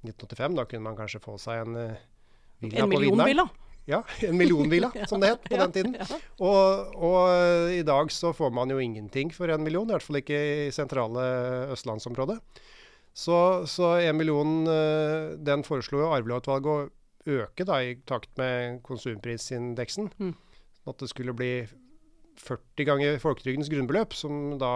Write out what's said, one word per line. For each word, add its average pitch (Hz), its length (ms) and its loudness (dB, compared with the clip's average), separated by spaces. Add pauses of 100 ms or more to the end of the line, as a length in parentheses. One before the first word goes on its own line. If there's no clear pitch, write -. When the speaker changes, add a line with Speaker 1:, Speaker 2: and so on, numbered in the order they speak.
Speaker 1:
nitten - 240 -16
åttifem, 143 240 -4
da 139 160 -2
kunne 110 160 -10
man 107 160 -10
kanskje 104 240 -12
få 104 160 -14
seg 117 240 -6
en, 117 220 -8
eh, 110 160 -12 (520)
villa 110 240 -6
Speaker 2:
En - 80 4
Speaker 1:
på 190 60 4
Speaker 2:
million 143 180 6
Speaker 1:
Vinderen. 240 160 6
Speaker 2:
villa? 277 160 4 (400)
Speaker 1:
Ja, 151 140 0 (260)
en 170 140 0
million 156 340 6
villa, 180 200 4
Speaker 2:
<laughs> - 40 -12
Ja. 208 100 -6
Speaker 1:
som 196 140 0
det 196 80 6
het 240 160 2
på - 140 -4
Speaker 2:
Ja, 190 80 4
Speaker 1:
den 175 80 -4
tiden. 190 200 0
Speaker 2:
ja. 185 120 -8 (340)
Speaker 1:
Og, 196 560 4
og, 175 220 4 (100)
eh, 175 460 4
i 175 100 0
dag 147 260 4
så 170 220 -2
får 147 240 0
man 127 160 0
jo 135 80 0
ingenting 117 500 -4
for 170 220 -4
en 156 100 0
million, 160 240 -2
i 226 60 -2
hvert 170 100 0
fall 147 200 -4
ikke 147 160 -2
i 147 340 -2
sentrale 127 540 -2 (480)
østlandsområdet. 123 640 -4 (760)
Så, 170 200 0 (300)
så 170 240 2 (100)
en 160 160 2
million, 156 380 2 (120)
eh, 156 720 0
den 147 260 0
foreslo 139 380 -2
jo 160 100 2
arvelovutvalget 135 560 -2
å 147 680 -4
øke 131 320 -4
da, 143 160 0
i 123 80 -6 (160)
takt 123 280 -6
med 123 460 -2
konsumprisindeksen. 120 1300 -6
Speaker 2:
Mm. 185 180 -6 (540)
Speaker 1:
At 131 120 -12
det 127 140 -10
skulle 123 240 -8
bli 123 160 -2 (880)
førti - 500 -6
ganger 143 320 2
folketrygdens 143 480 -2
grunnbeløp, 151 480 -2
som 147 400 -6
da 131 200 -2